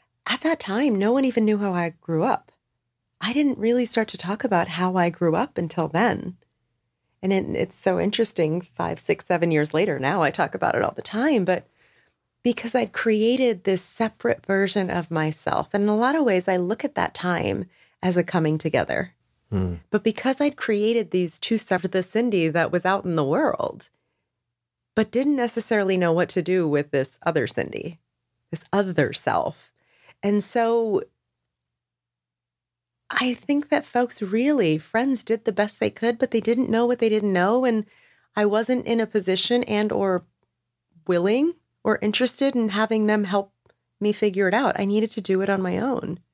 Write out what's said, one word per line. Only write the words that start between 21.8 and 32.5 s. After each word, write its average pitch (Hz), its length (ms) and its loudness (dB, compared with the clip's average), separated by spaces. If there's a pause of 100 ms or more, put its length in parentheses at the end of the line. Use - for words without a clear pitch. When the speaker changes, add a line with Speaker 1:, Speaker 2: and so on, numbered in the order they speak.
Speaker 1:
the 185 100 0
Cindy 208 460 0
that 160 240 0
was 180 140 0
out 190 180 0
in 175 120 -2
the 151 80 2
world, - 640 -2 (1080)
but 214 140 2
didn't 277 260 2
necessarily 214 640 0
know 170 160 4
what 170 160 2
to 185 100 -2
do 180 260 0
with 147 260 0
this 135 340 -2
other 151 200 0
Cindy, - 520 -6 (520)
this - 220 -10
other 180 400 2
self. - 580 -2 (520)
And 202 200 2
so 226 600 0 (2000)